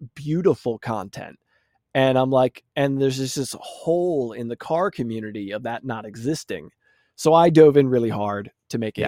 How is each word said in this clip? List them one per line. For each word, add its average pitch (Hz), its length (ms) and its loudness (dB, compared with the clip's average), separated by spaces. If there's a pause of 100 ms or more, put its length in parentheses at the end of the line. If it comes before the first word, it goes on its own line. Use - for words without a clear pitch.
(160)
beautiful 147 640 -2
content. 101 600 -10 (600)
And 131 180 4
I'm 131 140 2
like, 131 320 0 (140)
and 139 140 0 (100)
there's 135 160 0
just 135 200 -6
this 135 220 -8
hole 165 840 -4
in 120 80 -8
the 117 80 -8 (140)
car 175 280 0
community 110 580 -8
of 117 80 -8
that 117 200 -8
not 110 220 -10
existing. 107 640 -8 (460)
So - 180 0
I 170 160 6
dove 151 260 8
in 139 120 6
really 120 200 0 (140)
hard 101 300 -6 (180)
to 131 80 -8
making 110 300 -6